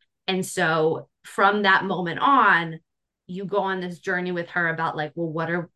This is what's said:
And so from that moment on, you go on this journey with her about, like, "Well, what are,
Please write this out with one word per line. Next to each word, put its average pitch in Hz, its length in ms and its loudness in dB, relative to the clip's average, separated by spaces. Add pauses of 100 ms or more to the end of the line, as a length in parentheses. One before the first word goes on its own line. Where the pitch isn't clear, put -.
(260)
And 185 200 -2
so 160 640 0 (160)
from 208 380 2
that 190 220 4
moment 175 360 -4
on, 185 600 4 (460)
you 185 180 -10
go 190 140 -2
on 190 220 -2
this 180 180 -8
journey 180 340 -4
with 170 180 -4
her 170 180 0
about, 165 280 -2
like, 151 180 -4
"Well, 170 160 -4
what 160 200 -4
are, 170 260 -4